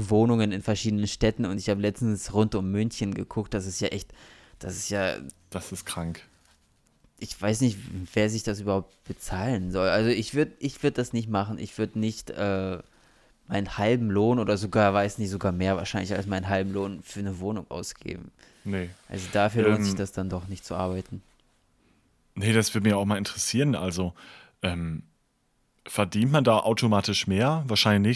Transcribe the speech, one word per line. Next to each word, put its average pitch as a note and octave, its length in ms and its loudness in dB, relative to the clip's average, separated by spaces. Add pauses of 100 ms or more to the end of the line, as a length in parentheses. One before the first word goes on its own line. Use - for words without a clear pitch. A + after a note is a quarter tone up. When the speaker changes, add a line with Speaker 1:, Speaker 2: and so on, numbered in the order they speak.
Speaker 1:
Wohnungen A2 440 4
in F#2 100 -4
verschiedenen G#2 440 0
Städten A2 380 0
und F#2+ 140 -4
ich F#2+ 100 -4
hab G2+ 100 2
letztens G#2 540 -2
rund G#2+ 220 4
um F#2+ 180 -2
München G#2 400 -2
geguckt, G2+ 400 -6
das F#2+ 140 -2
ist F#2+ 140 -8
ja G2+ 80 0
echt, - 220 -8 (480)
das F#2 180 -10
ist - 120 -8
ja F#2+ 280 -2 (340)
Speaker 2:
Das - 200 -10
ist F#2 140 -10
krank. E2 380 -6 (960)
Speaker 1:
Ich - 220 -12
weiß A2 200 0
nicht, A#2 160 2 (380)
wer G#2+ 160 4
sich A2 120 -4
das G#2 180 -4
überhaupt G2 440 -2
bezahlen B2 640 -4
soll. F#2 200 2
Also A2 180 4
ich A2+ 240 0
würd, D3+ 280 0
ich - 220 -6
würd C#3+ 140 0
das B2 160 -4
nicht A2+ 160 -2
machen. G2+ 300 -2
Ich - 180 -12
würd G#2+ 180 -2
nicht, A2 360 -4
äh, F#2+ 480 -2 (680)
meinen G2+ 280 -4
halben A2+ 320 2
Lohn G#2+ 300 4
oder G#2 180 2
sogar, G2+ 380 2
weiß G2+ 240 0
nicht, G#2 100 -2
sogar G2 240 0
mehr F#2 240 2
wahrscheinlich F#2 380 -4
als G2 120 -4
meinen F#2+ 220 -4
halben G2 240 0
Lohn G2 300 -6
für - 180 -12
eine G2 180 -4
Wohnung G2 320 -6
ausgeben. - 600 -10 (340)
Speaker 2:
Nee. F#2+ 240 -4 (220)
Speaker 1:
Also F#2+ 200 -8
dafür G#2+ 340 2
lohnt G#2+ 200 4
sich G2 80 0
Speaker 2:
Ähm, F#2+ 60 -4
Speaker 1:
das G2 140 -6
dann F#2+ 180 -6
doch F2+ 180 -6
nicht F#2+ 160 -10
zu - 100 -8
arbeiten. F#2 460 -4 (1120)
Speaker 2:
Nee, G#2+ 200 2
das A2 180 4
würde G#2 160 2
mich G2+ 60 6
auch G2+ 100 2
mal G2+ 140 2
interessieren. A#2 560 0
Also, F2+ 400 -2 (480)
ähm, E2+ 400 -4 (840)
verdient G#2 460 2
man D3+ 120 4
da A2 160 8
automatisch G#2+ 640 2
mehr? B2+ 400 2
Wahrscheinlich G#2 500 4